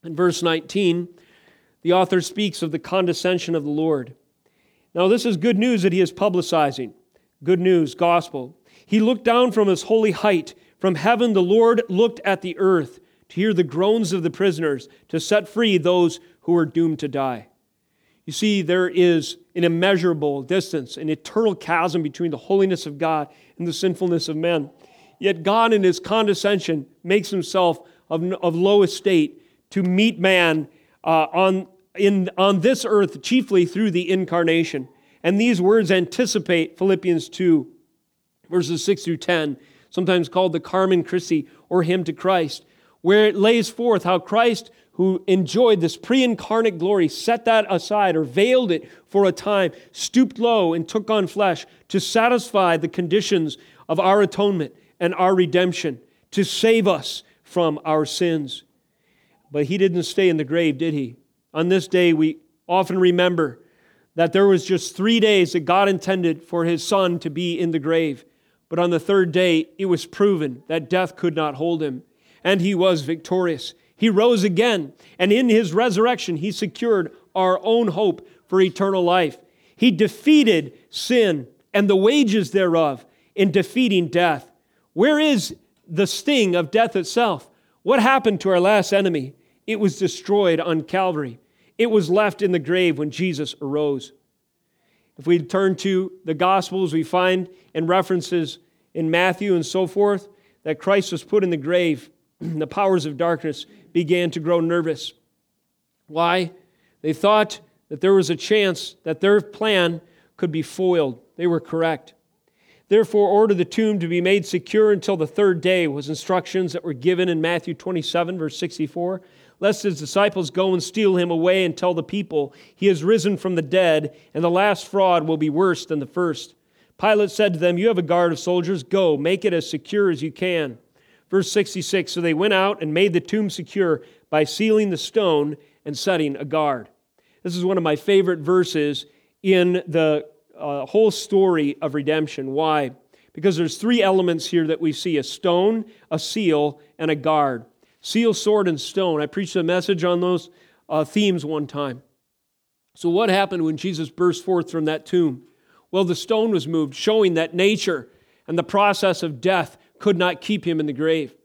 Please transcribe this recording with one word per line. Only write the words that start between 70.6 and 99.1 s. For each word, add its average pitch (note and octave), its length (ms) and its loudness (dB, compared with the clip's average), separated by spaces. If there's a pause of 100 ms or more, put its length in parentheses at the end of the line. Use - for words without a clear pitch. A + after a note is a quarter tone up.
that D#3 220 -6
death F3+ 280 -2
could E3+ 180 -4
not D3+ 200 -4
hold D#3 280 -4
him, C3+ 200 -8 (420)
and F#3+ 160 2
he G3 120 0
was F3+ 280 2
victorious. E3 720 -4 (240)
He A3+ 120 2
rose G#3+ 360 4
again, F#3+ 480 0 (260)
and F#3+ 140 2
in B3 160 2
his G#3+ 240 2
resurrection, A3 640 0
he F#3 160 -6
secured G3+ 580 -2 (240)
our F#3 260 2
own A3+ 280 2
hope F3+ 360 -2 (220)
for F#3+ 140 2
eternal F#3+ 420 0
life. F3 340 2 (380)
He A#3 160 4
defeated G#3 800 4 (180)
sin F#3+ 580 0 (260)
and G3+ 160 2
the G3 80 4
wages A3 540 2
thereof E3 540 0 (300)
in F#3+ 160 2
defeating G3 560 0
death. D#3+ 420 -2 (440)
Where D4 260 2
is C#4+ 380 0 (280)
the F3+ 220 -2
sting A3 480 0
of E3+ 160 -2
death A3+ 240 0
itself? G3 540 -2 (340)
What A#3+ 180 2
happened A#3+ 400 2
to F#3+ 80 -2
our F3+ 120 4
last G3 320 2
enemy? E3+ 400 0 (340)
It G#3+ 120 -4
was G3+ 200 0
destroyed F#3+ 600 0
on E3 220 -2
Calvary. D3+ 580 -4 (380)
It A#3 140 2
was F#3+ 180 2
left G3 320 0
in F#3+ 100 0
the F3+ 80 0
grave E3+ 380 0
when D3+ 140 -6
Jesus D3+ 500 -6
arose. C#3+ 500 -4 (1080)
If C#3 100 -8
we F3 120 4
turn F#3+ 380 0
to F#3+ 340 -2 (140)
the D#3+ 80 -4
Gospels, F#3 600 0
we D#3+ 100 -2
find F#3 440 0 (260)
in D#3+ 120 -4
references F3 720 -2 (380)
in D#3+ 160 -2